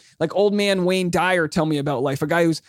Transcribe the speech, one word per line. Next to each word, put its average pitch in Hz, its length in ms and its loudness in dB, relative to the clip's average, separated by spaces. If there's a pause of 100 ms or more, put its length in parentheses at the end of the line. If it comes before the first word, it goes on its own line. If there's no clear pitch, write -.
(180)
like, 165 160 -2
old 202 180 2
man 202 320 0
Wayne 185 260 0
Dyer 170 380 2
tell 156 180 -2
me 156 120 0
about 139 240 -2
life, 139 200 -2
a 156 40 0
guy 170 180 2
who's 160 240 0